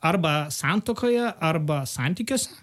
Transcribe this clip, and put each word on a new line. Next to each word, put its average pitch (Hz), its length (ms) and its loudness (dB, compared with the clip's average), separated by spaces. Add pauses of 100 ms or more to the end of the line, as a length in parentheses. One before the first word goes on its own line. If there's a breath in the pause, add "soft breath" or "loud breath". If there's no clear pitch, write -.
arba 160 480 2
santuokoje, 233 760 0 (100)
arba 151 480 0
santykiuose. 233 640 -2 (120 loud breath)